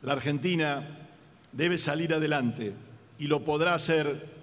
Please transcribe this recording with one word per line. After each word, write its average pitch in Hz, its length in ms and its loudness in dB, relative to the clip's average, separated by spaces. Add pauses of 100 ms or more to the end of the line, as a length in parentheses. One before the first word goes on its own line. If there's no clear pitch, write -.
La 135 140 0
Argentina 147 840 -2 (540)
debe 165 260 0
salir 160 360 0
adelante 127 580 0 (460)
y 151 80 -6
lo 147 180 2
podrá 156 300 2
hacer 151 580 0 (100)